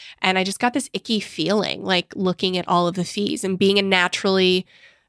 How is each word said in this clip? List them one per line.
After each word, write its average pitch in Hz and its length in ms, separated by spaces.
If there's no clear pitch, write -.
and 190 160
I 190 60
just 196 160
got 247 160
this 269 180
icky 214 280
feeling, 180 640
like, 185 320
looking 185 420
at 175 80
all 175 220
of 185 80
the 175 80
fees - 400
and 185 120
being 196 220
a 196 40
naturally, 185 840